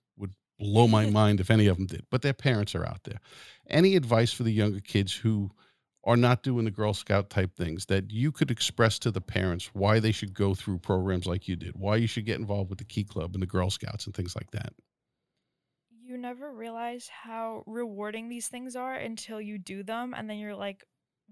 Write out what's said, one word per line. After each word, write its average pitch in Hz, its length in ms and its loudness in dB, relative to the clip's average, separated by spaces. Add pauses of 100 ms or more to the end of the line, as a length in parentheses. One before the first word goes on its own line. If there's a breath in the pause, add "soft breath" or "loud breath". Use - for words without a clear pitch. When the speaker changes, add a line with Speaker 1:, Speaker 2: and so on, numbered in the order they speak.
(160)
Speaker 1:
would 98 180 -10 (240)
blow 104 300 8
my 107 180 6
Speaker 2:
<laughs> 104 40 2
Speaker 1:
mind 104 300 6
if 92 100 2
any 110 160 8
of 90 100 6
them 95 100 -2
did, 78 240 -8
but 123 120 0
their 139 120 0
parents 110 400 0
are 82 120 -2
out 82 180 -10
there. 104 160 -10 (460 loud breath)
Any 190 300 6
advice 117 360 4
for - 100 -6
the 117 100 2
younger 104 280 2
kids 98 340 0
who 104 360 0 (540 soft breath)
are 117 120 4
not 123 260 4
doing 120 220 0
the 107 80 -2
Girl 107 200 0
Scout 101 380 0
type 95 240 0
things 82 320 -4
that 98 240 0
you 123 220 -2
could - 180 0
express - 480 2
to 113 140 -2
the 92 80 -4
parents 90 520 -2
why 104 280 4
they 107 100 2
should 98 240 -4
go 98 180 2
through 92 260 -4
programs 92 480 0
like 90 200 -4
you 87 80 -4
did, - 220 -10
why 98 180 0
you 113 140 2
should 107 180 -6
get 113 140 -2
involved 101 300 -4
with 92 100 -10
the - 40 -14
Key 104 200 -4
Club 87 320 -8
and 92 60 -4
the 90 40 -4
Girl 92 240 -2
Scouts - 360 -8
and 101 80 -12
things 90 200 -6
like - 160 -12
that? - 240 -10 (1300)
Speaker 2:
You 247 140 -12
never 247 340 -10
realize 233 560 -10
how 226 580 -10
rewarding 220 600 -8
these 240 200 -8
things 247 280 -12
are 254 180 -6
until 220 460 -10
you 208 180 -10
do 196 240 -12
them, 233 320 -8
and 220 140 -10
then 208 100 -10
you're 208 180 -10
like, 196 280 -10 (480)